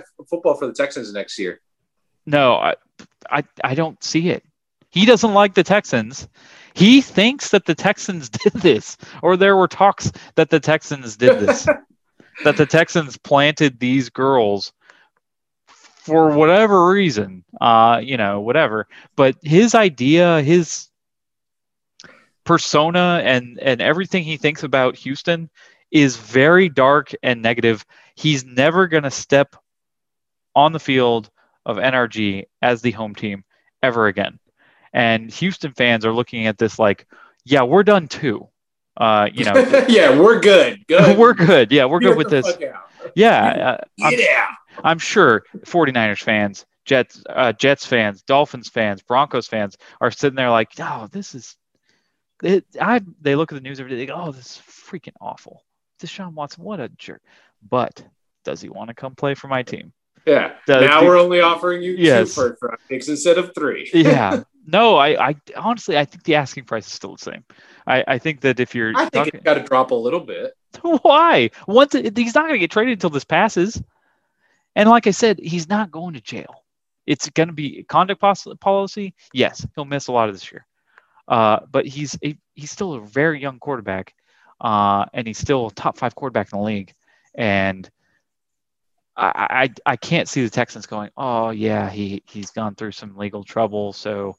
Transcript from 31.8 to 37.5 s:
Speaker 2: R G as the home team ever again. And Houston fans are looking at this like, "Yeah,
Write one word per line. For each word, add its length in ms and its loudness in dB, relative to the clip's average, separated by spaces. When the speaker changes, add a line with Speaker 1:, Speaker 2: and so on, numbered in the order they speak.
Speaker 2:
R 120 0
G 380 -6
as 200 0
the 100 -2
home 240 -12
team 280 -10
ever 240 0
again. 320 -6
And 400 -2
Houston 400 -8
fans 320 0
are 80 0
looking 340 -4
at 100 -4
this 220 -4
like, 260 0
"Yeah, 180 2